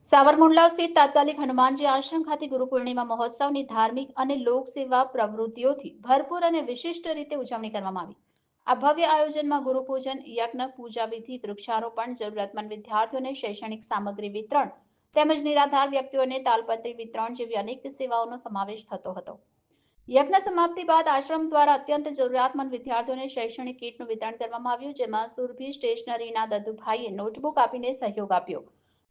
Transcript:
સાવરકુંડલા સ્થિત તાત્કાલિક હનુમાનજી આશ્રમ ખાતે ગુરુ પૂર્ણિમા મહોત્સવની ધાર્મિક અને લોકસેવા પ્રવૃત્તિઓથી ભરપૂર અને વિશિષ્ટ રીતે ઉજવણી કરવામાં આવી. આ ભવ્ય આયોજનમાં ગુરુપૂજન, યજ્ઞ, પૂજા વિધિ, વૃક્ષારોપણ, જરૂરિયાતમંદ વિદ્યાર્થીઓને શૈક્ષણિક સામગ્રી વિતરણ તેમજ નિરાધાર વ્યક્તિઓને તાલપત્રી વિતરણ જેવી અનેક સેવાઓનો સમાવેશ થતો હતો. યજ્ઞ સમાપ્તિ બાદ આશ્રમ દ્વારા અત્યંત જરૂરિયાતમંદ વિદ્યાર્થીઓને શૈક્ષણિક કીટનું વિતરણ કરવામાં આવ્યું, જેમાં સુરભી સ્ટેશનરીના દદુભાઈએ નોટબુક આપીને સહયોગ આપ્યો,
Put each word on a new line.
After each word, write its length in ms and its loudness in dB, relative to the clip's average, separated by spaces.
સાવરકુંડલા 580 8
સ્થિત 240 -2
તાત્કાલિક 480 6
હનુમાનજી 480 2
આશ્રમ 340 0
ખાતે 240 -4
ગુરુ 220 -2
પૂર્ણિમા 400 -2
મહોત્સવની 580 -2
ધાર્મિક 400 0
અને 120 0
લોકસેવા 640 0
પ્રવૃત્તિઓથી 800 -2
ભરપૂર 420 2
અને 180 2
વિશિષ્ટ 400 -8
રીતે 240 -8
ઉજવણી 320 -8
કરવામાં 300 -4
આવી. 140 -18
આ 160 4
ભવ્ય 300 4
આયોજનમાં 560 2
ગુરુપૂજન, 520 -2
યજ્ઞ, 360 -4
પૂજા 380 -6
વિધિ, 320 -10
વૃક્ષારોપણ, 720 -4
જરૂરિયાતમંદ 560 -6
વિદ્યાર્થીઓને 600 -2
શૈક્ષણિક 540 -8
સામગ્રી 460 -4
વિતરણ 400 -2
તેમજ 320 4
નિરાધાર 460 4
વ્યક્તિઓને 560 0
તાલપત્રી 500 -2
વિતરણ 400 -6
જેવી 220 -4
અનેક 340 -8
સેવાઓનો 480 -2
સમાવેશ 460 -6
થતો 260 -8
હતો. 220 -14
યજ્ઞ 400 4
સમાપ્તિ 440 0
બાદ 220 6
આશ્રમ 400 0
દ્વારા 260 8
અત્યંત 400 -2
જરૂરિયાતમંદ 560 0
વિદ્યાર્થીઓને 640 -4
શૈક્ષણિક 440 -6
કીટનું 300 -10
વિતરણ 320 -6
કરવામાં 320 -4
આવ્યું, 180 -10
જેમાં 440 -4
સુરભી 420 -8
સ્ટેશનરીના 760 -4
દદુભાઈએ 640 -6
નોટબુક 500 0
આપીને 280 -4
સહયોગ 460 -2
આપ્યો, 240 -10